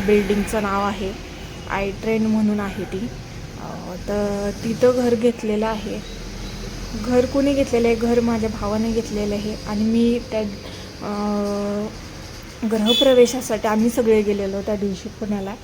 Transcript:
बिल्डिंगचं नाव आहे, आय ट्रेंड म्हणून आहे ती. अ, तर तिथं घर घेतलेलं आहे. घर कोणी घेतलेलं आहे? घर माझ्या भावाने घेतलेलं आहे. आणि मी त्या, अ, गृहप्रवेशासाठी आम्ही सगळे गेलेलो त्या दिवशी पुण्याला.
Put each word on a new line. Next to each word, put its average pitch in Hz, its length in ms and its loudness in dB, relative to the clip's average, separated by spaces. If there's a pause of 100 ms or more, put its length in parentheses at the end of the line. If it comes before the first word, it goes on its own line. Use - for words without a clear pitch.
बिल्डिंगचं 208 560 4
नाव 196 180 0
आहे, 202 320 -2 (560)
आय 196 220 -2
ट्रेंड 220 360 0
म्हणून 214 320 2
आहे 196 240 -6
ती. 196 240 -6 (520)
अ, 170 360 -10
तर 202 560 -2 (120)
तिथं 233 320 4
घर 240 200 4
घेतलेलं 220 520 2
आहे. 214 320 -4 (1040)
घर 247 200 4
कोणी 277 280 4
घेतलेलं 254 340 4
आहे? 233 80 4
घर 233 240 2
माझ्या 233 300 2
भावाने 214 420 -2
घेतलेलं 208 440 -2
आहे. 214 200 -4 (120)
आणि 214 160 0
मी 233 360 4 (120)
त्या, 214 100 0 (600)
अ, 202 840 -2 (800)
गृहप्रवेशासाठी 233 1000 4
आम्ही 220 220 4
सगळे 220 320 4
गेलेलो 202 400 0
त्या 208 140 -2
दिवशी 202 340 -4
पुण्याला. 202 540 -4